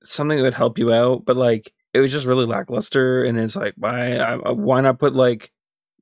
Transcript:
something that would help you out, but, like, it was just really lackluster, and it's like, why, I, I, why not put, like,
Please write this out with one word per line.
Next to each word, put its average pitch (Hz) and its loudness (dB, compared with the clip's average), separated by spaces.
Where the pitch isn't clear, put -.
something 151 -2
that 131 2
would 127 2
help - -2
you 117 0
out, 120 2
but, 127 0
like, 120 0
it 123 4
was 135 2
just 143 -4
really 127 2
lackluster, 127 -2
and 120 0
it's 113 -2
like, 101 -4
why, 123 -4
I, 120 -2
I, - -4
why 127 0
not 135 2
put, 139 0
like, 123 0